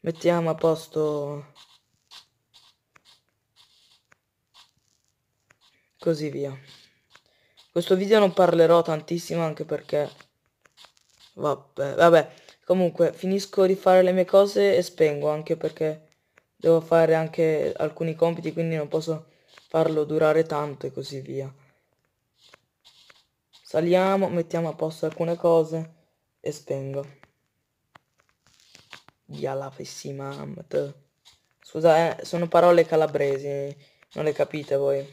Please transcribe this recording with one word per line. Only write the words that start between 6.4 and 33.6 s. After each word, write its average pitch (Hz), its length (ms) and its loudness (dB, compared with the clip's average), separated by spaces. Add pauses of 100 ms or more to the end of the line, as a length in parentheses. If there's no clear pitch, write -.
Questo 175 220 0
video 208 220 2
non 196 120 4
parlerò 170 500 4
tantissimo 165 600 -4
anche 156 220 -6
perché, 147 440 -4 (1200)
vabbè, 139 600 -6
vabbè. 165 360 6 (320)
Comunque, 175 480 0
finisco 190 540 -2
di 185 100 2
fare 185 260 4
le 185 120 2
mie 185 100 2
cose 202 540 4
e 180 40 2
spengo, 151 460 -2
anche 156 300 -4
perché 156 500 -6 (480)
devo 165 240 2
fare 160 360 2
anche 160 600 -2
alcuni 160 400 -6
compiti, 165 380 -2
quindi 165 240 -4
non 147 100 -6
posso 160 380 -6 (420)
farlo 160 380 0
durare 156 400 2
tanto 147 420 -8
e 135 60 -10
così 139 260 -12
via. 135 340 -10 (2000)
Saliamo, 185 680 0
mettiamo 165 400 -4
a 151 40 -8
posto 160 320 -6
alcune 165 300 -4
cose 160 600 0 (440)
e - 140 -8
spengo. 135 520 -10 (2250)
Yala 139 440 -8
fessimamt. 143 1200 -10 (680)
Scusa, 165 600 2
eh, - 40 -14
sono 170 240 -4
parole 170 380 6
calabresi, 143 880 -2 (380)